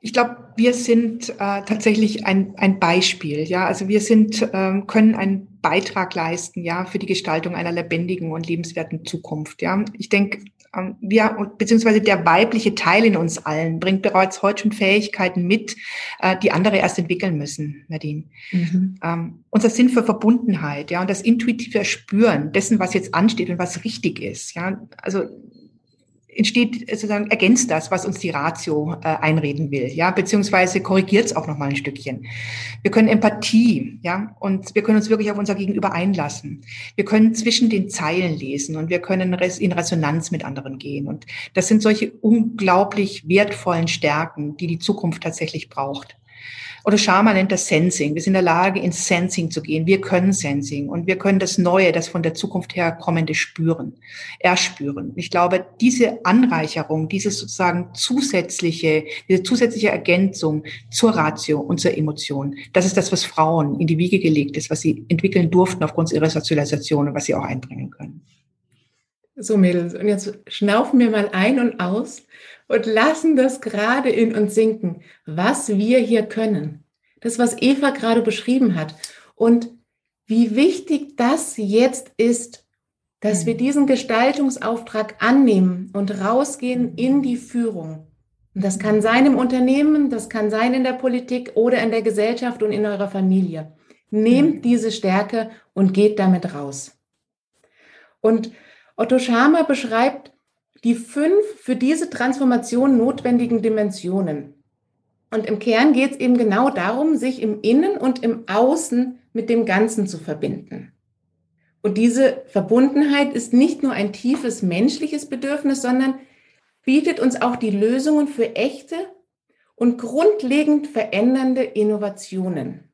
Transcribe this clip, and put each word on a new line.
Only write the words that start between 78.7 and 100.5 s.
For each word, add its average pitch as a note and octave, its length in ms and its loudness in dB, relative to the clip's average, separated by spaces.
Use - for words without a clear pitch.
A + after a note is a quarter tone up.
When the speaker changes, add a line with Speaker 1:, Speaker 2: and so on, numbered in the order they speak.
Speaker 2:
hat. D#3 220 -6
Und A#3 340 4
wie A3+ 300 2
wichtig D#4+ 600 0
das C4 400 0
jetzt A3+ 600 0
ist, - 500 -2
dass F#3+ 260 -2
wir A#3 80 -2
Speaker 1:
Mhm. - 40 -8
Speaker 2:
diesen C#4 280 2
Gestaltungsauftrag A#3+ 1300 0
annehmen G3 680 4
und G3+ 260 -4
rausgehen B3 760 -2
in C4 260 2
die B3 140 -2
Führung. F3 720 -6
Und F#3+ 100 -4
das F#3+ 160 -2
kann G#3+ 220 2
sein A#3 220 4
im C4+ 120 6
Unternehmen, C4 760 2
das A3 180 -6
kann G#3+ 220 -2
sein A#3 240 0
in C4 100 0
der B3+ 100 0
Politik B3 600 -4
oder A#3 260 4
in A3+ 120 0
der A3+ 100 -2
Gesellschaft A3 600 -2
und G#3+ 100 -2
in G#3 120 -2
eurer G3+ 240 -4
Familie. F#3 640 0
Nehmt B3 460 4
Speaker 1:
Mhm. - 60 -14
Speaker 2:
diese A3+ 300 2
Stärke G#3 580 -2
und F#3+ 200 2
geht G#3 240 4
damit F#3 360 2
raus. C#3 380 -12
Und A3+ 300 2
Otto A#3+ 220 2
Scharmer B3+ 460 4
beschreibt B3+ 680 -2